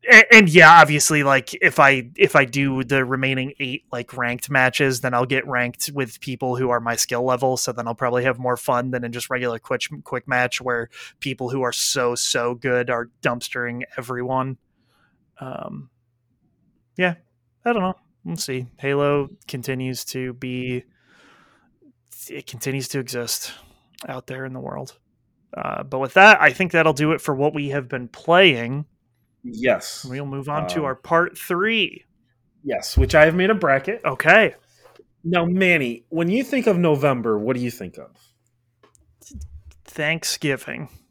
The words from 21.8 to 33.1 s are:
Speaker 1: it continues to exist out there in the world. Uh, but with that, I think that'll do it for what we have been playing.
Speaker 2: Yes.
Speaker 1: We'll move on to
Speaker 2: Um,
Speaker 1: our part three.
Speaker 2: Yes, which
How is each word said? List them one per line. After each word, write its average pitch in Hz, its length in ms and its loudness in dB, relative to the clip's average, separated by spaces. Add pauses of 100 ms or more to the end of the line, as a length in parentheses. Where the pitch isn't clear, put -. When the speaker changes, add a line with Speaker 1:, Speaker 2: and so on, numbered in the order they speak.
Speaker 1:
it 143 160 -14
continues 131 420 -8
to 139 120 -6
exist 120 520 -8 (560)
out 127 180 -12
there 131 200 -12
in 131 80 -12
the 127 60 -12
world. 135 380 -12 (560)
Uh, - 280 -6
but 135 160 -6
with 135 160 -4
that, 190 260 10
I 151 140 6
think - 180 -4
that'll 160 220 4
do 151 180 0
it 139 80 -2
for 147 140 -4
what 143 180 0
we 143 160 -6
have 135 180 -6
been 123 220 -10
playing. 147 800 0 (560)
Speaker 2:
Yes. 123 680 -4
Speaker 1:
We'll 139 180 -10
move 139 240 -10
on 156 180 -6
to 170 120 -4
Speaker 2:
Um, 147 40 -4
Speaker 1:
our 131 100 -4
part - 440 -2
three. 202 640 -4 (580)
Speaker 2:
Yes, - 360 -4
which - 160 2